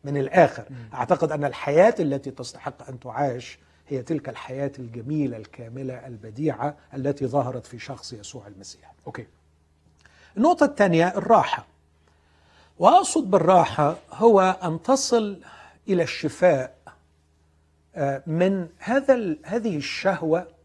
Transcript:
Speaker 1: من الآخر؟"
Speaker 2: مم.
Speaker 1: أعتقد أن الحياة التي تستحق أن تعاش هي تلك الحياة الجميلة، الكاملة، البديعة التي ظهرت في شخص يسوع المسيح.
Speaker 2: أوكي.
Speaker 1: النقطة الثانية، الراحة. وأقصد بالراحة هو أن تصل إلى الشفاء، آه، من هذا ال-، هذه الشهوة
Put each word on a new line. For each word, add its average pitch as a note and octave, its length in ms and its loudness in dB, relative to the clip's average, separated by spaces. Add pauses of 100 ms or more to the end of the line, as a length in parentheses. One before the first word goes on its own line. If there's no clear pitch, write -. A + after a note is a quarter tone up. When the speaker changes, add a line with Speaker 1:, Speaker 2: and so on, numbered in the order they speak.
Speaker 1:
من C#3+ 140 -6
الآخر؟" C#3 520 2
Speaker 2:
مم. C3+ 60 -16 (180)
Speaker 1:
أعتقد D3 380 -2
أن D3 140 -4
الحياة E3 540 4
التي C#3 320 -4
تستحق - 580 -14
أن B2+ 100 -16
تعاش B2+ 600 -6 (280)
هي C3 160 -6
تلك D3 260 -6
الحياة C3+ 500 -8
الجميلة، A#2+ 580 -6
الكاملة، B2 720 -14
البديعة A#2+ 680 -6 (180)
التي C#3 340 -4
ظهرت B2+ 380 -4
في A#2+ 140 -18
شخص - 340 -16
يسوع G#2 340 -18
المسيح. - 460 -20 (140)
Speaker 2:
أوكي. - 200 -14 (1120)
Speaker 1:
النقطة D#4 280 4
الثانية، F3+ 420 4
الراحة. - 580 2 (1120)
وأقصد B3+ 520 4
بالراحة E3 680 4 (140)
هو F#3+ 520 4
أن E3 180 -4
تصل A#3 600 0 (480)
إلى F3 140 2
الشفاء، C#3+ 720 0 (1200)
آه، C#3 320 -4
من F3 500 0
هذا C4+ 360 2
ال-، G3 300 -2
هذه G#3 340 -4
الشهوة E3 680 -2 (180)